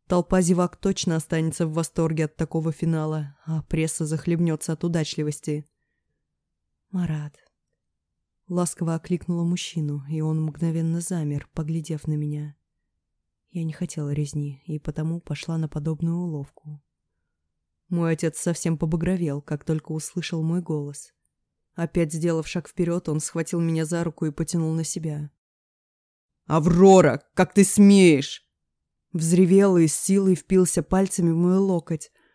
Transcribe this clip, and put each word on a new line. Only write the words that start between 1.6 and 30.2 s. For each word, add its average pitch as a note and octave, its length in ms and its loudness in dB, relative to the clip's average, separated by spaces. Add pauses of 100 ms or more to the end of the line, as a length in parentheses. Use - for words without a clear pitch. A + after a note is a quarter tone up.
в D#3 60 -6
восторге D#3+ 520 -2
от - 100 -8
такого D#3+ 360 -4
финала, D#3 720 -4
а D#3+ 180 -6
пресса D#3+ 420 -4
захлебнется D#3+ 680 -2
от - 100 -10
удачливости. D3+ 840 -4 (1200)
«Марат», D#3 480 -6 (1120)
ласково E3+ 480 -2
окликнула E3+ 480 -4
мужчину, D3+ 680 -4
и D#3 120 -4
он D#3 200 -2
мгновенно E3 600 -2
замер, D3+ 520 -6
поглядев D#3 540 -6
на D3+ 60 -2
меня. D3 420 -6 (960)
Я E3+ 120 -6
не D#3+ 100 -4
хотела D3+ 380 -6
резни, C#3+ 540 -6
и D3+ 140 -8
потому D#3+ 420 -6
пошла E3 360 -8
на D#3+ 100 -2
подобную D#3+ 500 -4
уловку. D3+ 640 -10 (1080)
Мой E3+ 240 0
отец D#3+ 260 -4
совсем E3 380 -2
побагровел, E3 640 -2
как D3 220 -8
только D#3+ 280 -4
услышал D#3+ 500 -6
мой E3+ 200 -2
голос. D3 520 -8 (600)
Опять E3 380 -2
сделав E3 340 -2
шаг - 200 -8
вперед, E3+ 420 -4
он D3+ 100 0
схватил E3 400 -4
меня D#3+ 260 0
за E3+ 180 -2
руку E3 220 -4
и D#3 60 -2
потянул D#3+ 420 -2
на D#3+ 100 -2
себя. D3+ 460 -8 (1160)
«Аврора, E3+ 760 6 (120)
как F#3 180 2
ты G3+ 100 8
смеешь!» G3 800 6 (680)
Взревел F3+ 680 4
и E3 80 6
с D3+ 100 0
силой F#3+ 380 2